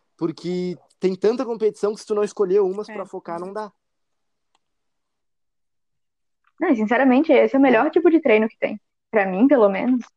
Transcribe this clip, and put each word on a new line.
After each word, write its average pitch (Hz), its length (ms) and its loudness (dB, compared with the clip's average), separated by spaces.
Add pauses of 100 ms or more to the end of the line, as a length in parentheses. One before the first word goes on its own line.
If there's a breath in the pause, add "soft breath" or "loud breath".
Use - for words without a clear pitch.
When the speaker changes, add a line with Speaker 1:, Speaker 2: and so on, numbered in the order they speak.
(160)
Speaker 1:
Porque 175 600 -8 (220)
tem 185 160 -2
tanta 233 280 0
competição 214 480 -4
que 202 80 -12
se - 60 -20
tu 220 80 -6
não 208 80 0
escolher 202 380 0
umas 202 280 -4
Speaker 2:
É. 220 60 -16
Speaker 1:
pra 190 100 -10
focar, 175 360 -14
não 185 120 -12
dá. 214 200 -12 (3000)
Speaker 3:
Não, 330 140 0
sinceramente, 247 580 2
esse 226 240 4
é - 20 4
o 269 40 4
melhor 262 280 2
tipo 339 200 2
de 320 100 4
treino 220 280 2
que - 100 -16
tem. - 220 -8 (300)
Pra 202 160 0
mim, 190 220 2
pelo 240 200 6
menos, 233 360 -2 (120)